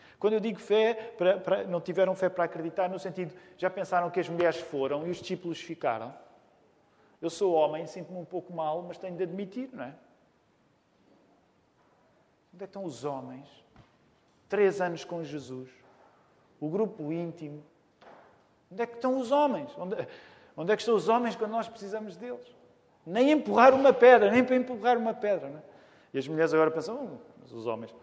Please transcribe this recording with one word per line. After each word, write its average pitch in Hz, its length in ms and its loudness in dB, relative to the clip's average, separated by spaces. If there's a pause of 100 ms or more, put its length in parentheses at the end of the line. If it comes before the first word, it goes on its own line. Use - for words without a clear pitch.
(180)
Quando 214 160 0
eu 214 60 0
digo 214 180 -4
fé, 220 360 2 (240)
para, 185 200 4
para, 190 260 -2
não 175 160 -4
tiveram 185 340 0
fé 185 140 -2
para 180 160 -2
acreditar, 165 440 -4
no 185 100 -8
sentido, 180 360 -8 (240)
já 180 100 -2
pensaram 180 420 -2
que 180 100 -2
as 151 80 -4
mulheres 170 280 0
foram 143 500 -4
e 180 40 -6
os 175 80 -6
discípulos 175 420 -8
ficaram? 123 540 -6 (1080)
Eu 165 80 -4
sou 180 240 0
homem, 156 340 0
sinto-me 185 320 -14
um 170 60 -10
pouco 180 280 -12
mal, 160 300 -4
mas 175 160 -14
tenho 180 180 -12
de 185 80 -2
admitir, 196 480 -8
não 180 120 -12
é? 135 100 -14 (2500)
Onde 180 100 -16
é - 20 -16
que 190 40 -18
estão 196 140 -12
os 127 200 -12
homens? 131 440 -10 (1040)
Três 196 300 2
anos 170 200 -4
com 170 220 -8
Jesus. 131 460 -12 (880)
O 151 80 -6
grupo 185 420 -4
íntimo. 160 540 -8 (1080)
Onde 190 120 -6
é 233 40 -2
que 233 100 -16
estão 262 220 -2
os 247 140 -2
homens? 277 460 0
Onde, 185 180 -6 (580)
onde 165 160 -4
é 214 60 4
que 208 60 -8
estão 233 120 2
os 180 140 0
homens 233 260 2
quando 214 180 -6
nós 226 160 -4
precisamos 202 480 -12
deles? 240 380 -14 (500)
Nem 240 280 4
empurrar 233 420 8
uma 269 200 8
pedra, 240 360 10
nem 247 140 4
para 254 100 0
empurrar 247 440 2
uma 226 160 -2
pedra, 180 340 -2
não 147 100 -14
é? - 40 -18 (500)
E 135 60 -2
as 135 100 -6
mulheres 156 240 2
agora 160 180 6
pensam, 208 320 -6
"Oh, 160 160 -12 (220)
mas 123 100 -20
os 113 160 -10
homens, 113 360 -6